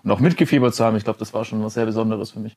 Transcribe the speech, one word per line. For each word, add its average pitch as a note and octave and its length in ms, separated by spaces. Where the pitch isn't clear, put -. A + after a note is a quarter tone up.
und G2+ 80
auch G2 80
mitgefiebert C#3 560
zu A#2 80
haben, A2 140
ich G#2 80
glaub, A2 120
das - 160
war A2 120
schon G#2+ 180
was G#2+ 120
sehr A#2 100
Besonderes A2 460
für - 80
mich. G#2+ 180